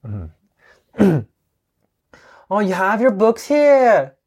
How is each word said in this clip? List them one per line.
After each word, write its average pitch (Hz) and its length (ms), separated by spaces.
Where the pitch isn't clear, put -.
Mm-hmm. - 1120
<clears throat> - 180
Oh, 202 100
you 196 120
have 190 280
your 254 100
books 220 360
here. 269 720